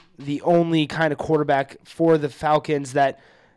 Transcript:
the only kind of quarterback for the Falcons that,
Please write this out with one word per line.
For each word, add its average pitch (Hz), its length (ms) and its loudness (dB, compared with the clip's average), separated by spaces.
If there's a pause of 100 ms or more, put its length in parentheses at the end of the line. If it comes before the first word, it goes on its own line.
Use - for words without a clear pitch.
(180)
the 143 220 -6
only 165 460 2
kind 156 260 -2
of 135 60 -6
quarterback 143 640 0
for 165 320 2
the 143 140 -2
Falcons 147 640 -2
that, 139 260 0 (360)